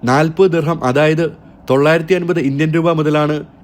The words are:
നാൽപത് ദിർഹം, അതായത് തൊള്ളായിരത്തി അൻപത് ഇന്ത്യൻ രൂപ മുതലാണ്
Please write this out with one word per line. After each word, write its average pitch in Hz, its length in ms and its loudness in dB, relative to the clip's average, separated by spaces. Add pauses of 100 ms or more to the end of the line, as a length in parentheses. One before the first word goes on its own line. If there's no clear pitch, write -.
നാൽപത് 160 480 2
ദിർഹം, 165 340 -2
അതായത് 156 380 0 (460)
തൊള്ളായിരത്തി 156 440 2
അൻപത് 175 260 -2
ഇന്ത്യൻ 139 320 0
രൂപ 165 200 0
മുതലാണ് 151 440 0 (280)